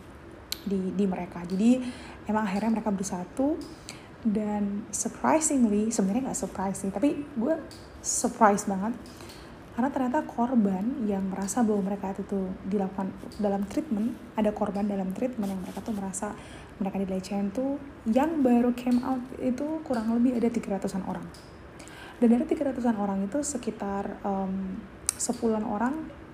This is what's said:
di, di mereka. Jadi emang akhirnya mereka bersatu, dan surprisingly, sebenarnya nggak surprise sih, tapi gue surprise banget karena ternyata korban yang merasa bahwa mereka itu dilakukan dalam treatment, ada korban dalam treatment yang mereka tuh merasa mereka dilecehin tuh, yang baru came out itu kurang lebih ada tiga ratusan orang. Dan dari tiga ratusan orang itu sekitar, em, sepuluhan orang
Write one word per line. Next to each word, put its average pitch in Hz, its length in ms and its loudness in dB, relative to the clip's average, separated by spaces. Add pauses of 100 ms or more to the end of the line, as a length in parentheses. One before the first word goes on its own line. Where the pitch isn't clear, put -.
(640)
di, 185 320 0
di 190 120 4
mereka. 180 360 -2
Jadi 214 400 4 (480)
emang 214 160 2
akhirnya 208 320 2
mereka 214 160 0
bersatu, 196 640 -2 (640)
dan 208 720 0
surprisingly, 233 960 4
sebenarnya 220 400 2
nggak 180 80 -4
surprise 190 480 -4
sih, 190 80 -2
tapi 285 400 0
gue 277 240 2 (400)
surprise - 720 4
banget 196 240 -2 (800)
karena 240 160 2
ternyata 277 400 2
korban 208 560 4 (240)
yang 190 240 0
merasa 196 320 2
bahwa 208 260 2
mereka 196 220 -2
itu 196 320 -2 (240)
dilakukan 190 400 0 (320)
dalam 202 240 2
treatment, 226 500 0 (220)
ada 208 160 4
korban 202 320 -2
dalam 196 320 -2
treatment 247 320 -2
yang 190 160 -4
mereka 190 160 -10
tuh 214 160 -4
merasa 196 400 -6 (400)
mereka 196 240 -2
dilecehin 196 560 -2
tuh, 277 240 0 (240)
yang 277 400 4
baru 240 320 6
came 247 240 4
out 262 220 -2 (180)
itu 294 420 0
kurang 226 300 0
lebih 240 240 6
ada 233 160 4
tiga 196 240 0
ratusan 190 320 -2
orang. 175 160 -4 (960)
Dan 233 160 10
dari 254 80 4
tiga 302 240 2
ratusan 247 320 2
orang 196 240 2
itu 202 160 -2
sekitar, 202 840 -4
em, 190 540 -2 (400)
sepuluhan 220 480 0
orang 254 400 -2 (280)